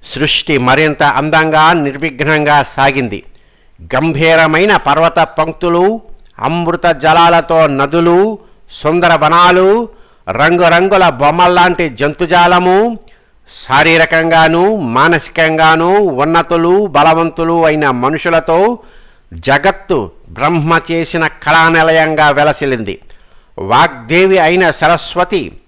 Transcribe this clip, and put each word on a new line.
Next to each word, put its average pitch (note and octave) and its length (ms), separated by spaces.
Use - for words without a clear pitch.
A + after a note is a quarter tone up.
సృష్టి - 540
మరింత C#3 440
అందంగా, D#3 680
నిర్విఘ్నంగా D3 880
సాగింది. C3 600
గంభీరమైన D#3+ 920
పర్వత D#3 420
పంక్తులు, E3+ 840
అమృత E3+ 480
జలాలతో E3 800
నదులు, E3+ 720
సుందర E3+ 440
వనాలు, F3+ 760
రంగురంగుల F3 760
బొమ్మల్లాంటి F3 800
జంతుజాలము, F3+ 1080
శారీరకంగానూ E3 1080
మానసికంగానూ D#3+ 1120
ఉన్నతులు, E3+ 960
బలవంతులు E3 800
అయిన D3+ 260
మనుషులతో E3 880
జగత్తు C#3 760
బ్రహ్మ D#3+ 520
చేసిన E3 360
కళానిలయంగా D#3+ 1040
వెలసిల్లింది. C3+ 680
వాగ్దేవి C#3 800
అయిన F3 320
సరస్వతి E3 840